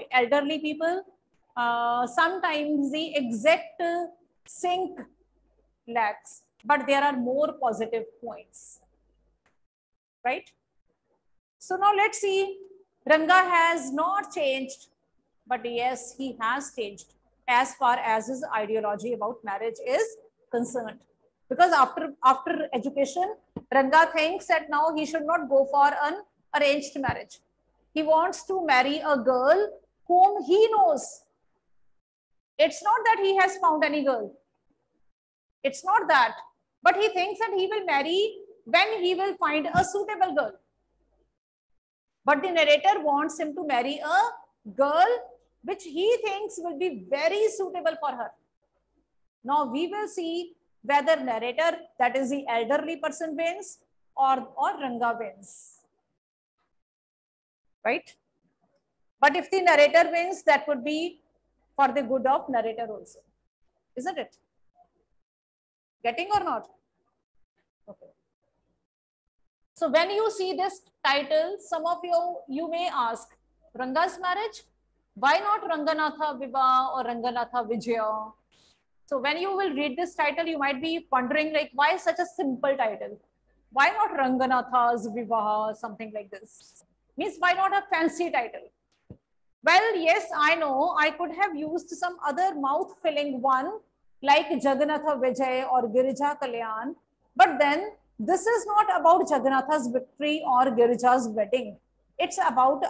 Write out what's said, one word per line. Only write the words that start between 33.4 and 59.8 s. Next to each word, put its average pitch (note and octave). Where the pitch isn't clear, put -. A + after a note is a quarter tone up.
found D#4
any D4
girl. A#3+
It's C4+
not F#4+
that. C4
But F#4
he G#4
thinks F#4+
that A4+
he F#4+
will G4+
marry E4+
when F#4+
he F4+
will F#4+
find D4+
a F#4
suitable G4
girl. A#3+
But C#4
the F#4
narrator E4
wants D4+
him D4+
to E4+
marry C#4
a F4+
girl C#4+
which F#4+
he F4+
thinks G4+
will E4
be C4+
very F4+
suitable F4
for D4
her. A#3+
Now C#4+
we C#4
will G#4
see E4+
whether C#4+
narrator, B3+
that B3+
is C4+
the C#4
elderly C#4
person, D#4
wins E4+
or, C4+
or D4+
Ranga A#3+
wins. G3
Right? C4
But C#4+
if F4
the F#4+
narrator D#4+